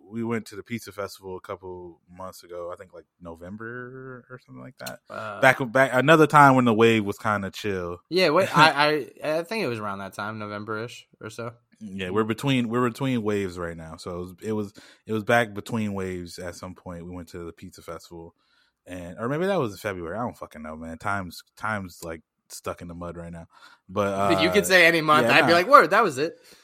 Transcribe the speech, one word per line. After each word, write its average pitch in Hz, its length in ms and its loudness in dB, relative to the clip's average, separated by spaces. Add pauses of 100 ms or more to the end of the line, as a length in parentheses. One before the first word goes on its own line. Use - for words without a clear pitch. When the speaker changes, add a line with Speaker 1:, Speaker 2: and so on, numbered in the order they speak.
Speaker 1:
we 113 140 -8
went 113 240 -4
to 104 80 -16
the 95 80 -10
pizza 110 280 -10
festival 95 440 -10
a 90 60 -12
couple 90 580 -14 (100)
months 92 340 -16
ago. 87 280 -12
I 90 60 -12
think, 90 160 -20
like, 82 120 -20 (160)
November 120 1080 -14
or 127 140 -18
something 127 200 -20
like 127 160 -20
that. 127 200 -14 (100)
Speaker 2:
Uh, 107 320 -12
Speaker 1:
Back, 127 300 0
back 131 220 2
another 151 320 6
time 143 300 8
when 127 100 4
the 117 80 6
wave 110 320 6
was 101 140 -4
kinda 104 320 -2
chill. 90 480 -6 (100)
Speaker 2:
Yeah, 175 200 2
wait, 175 180 4
Speaker 1:
<laughs> - 100 -2
Speaker 2:
I, 151 540 4 (120)
I, 156 160 -2
I 170 40 -4
think 220 200 -6
it 143 40 0
was 117 120 -2
around 101 200 -6
that 98 140 -10
time, 107 260 -6
November-ish 107 680 -8 (140)
or 107 80 -12
so. 117 240 -10 (320)
Speaker 1:
Yeah, 95 260 -6
we're 107 120 2
between, 120 460 0
we're 123 180 2
between 123 360 -2
waves 98 360 -2
right 85 160 -6
now. 82 220 -14
So 95 140 -12
it 87 60 -8
was, 90 160 -10 (100)
it 107 100 -4
was, 104 200 -4 (320)
it 110 60 -10
was 110 140 -2
back 117 280 2
between 104 400 -4
waves 90 460 -8
at 90 160 -10
some 92 200 -14
point. 87 280 -14
We 90 80 -14
went 90 180 -14
to 90 100 -14
the 82 120 -12
pizza - 300 -20
festival, 85 540 -16 (520)
and, 90 320 -14
or 117 80 -4
maybe 156 200 -2
that 196 120 0
was 110 140 -2
in 92 60 -16
February. 92 380 -6
I - 40 -4
don't 104 160 -8
fucking 78 260 -16
know, 78 140 -12
man. 82 200 -12
Time's, 98 460 -6 (140)
time's, 101 440 -6
like, 82 200 -10 (260)
stuck - 340 -10
in 87 60 -14
the 85 60 -14
mud 85 240 -12
right 85 160 -12
now. 82 140 -16 (420)
But, 98 260 0 (140)
Speaker 2:
But 95 120 4
you - 100 2
could 202 120 4
Speaker 1:
uh, - 40 -4
Speaker 2:
say 180 180 8
any 170 160 6
month. 156 260 4
Speaker 1:
yeah, 139 80 6
Speaker 2:
I'd 160 60 8
be 147 100 4
Speaker 1:
nah. 170 60 8
Speaker 2:
like, 180 100 2
"Word, 247 220 10
that 220 140 4
was 147 140 0
it." 160 220 -4 (240)